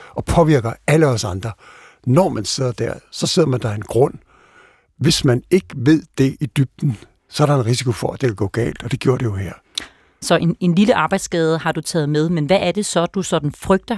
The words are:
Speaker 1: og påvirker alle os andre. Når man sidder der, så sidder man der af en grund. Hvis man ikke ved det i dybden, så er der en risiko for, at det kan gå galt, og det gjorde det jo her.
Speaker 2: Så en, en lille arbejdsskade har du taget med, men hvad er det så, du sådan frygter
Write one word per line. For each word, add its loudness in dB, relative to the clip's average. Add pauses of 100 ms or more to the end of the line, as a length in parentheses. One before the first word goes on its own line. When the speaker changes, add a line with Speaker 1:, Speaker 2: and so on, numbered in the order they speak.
(120)
Speaker 1:
og -8
påvirker 2 (140)
alle 4
os 0
andre. -6 (540)
Når 4
man -6
sidder -4
der, -6 (180)
så -4
sidder 2
man 0
der -4
af -4
en -8
grund. 0 (840)
Hvis 0
man 2
ikke 2 (100)
ved 4 (160)
det 0
i -4
dybden, -2 (320)
så 0
er 4
der 2
en 0
risiko 0
for, -4
at -10
det 0
kan -4
gå -2
galt, -4
og -8
det -2
gjorde 0
det -2
jo -4
her. -6 (680)
Speaker 2:
Så 2
en, 0
en 2
lille 4
arbejdsskade 0
har -2
du -6
taget -2
med, 0
men 0
hvad 2
er 0
det -4
så, 0
du -4
sådan -2
frygter -2